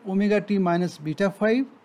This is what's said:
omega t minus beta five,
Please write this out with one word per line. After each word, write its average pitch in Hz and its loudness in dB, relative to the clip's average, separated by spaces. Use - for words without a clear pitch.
omega 202 2
t 202 -2
minus 175 0
beta 156 -2
five, 220 0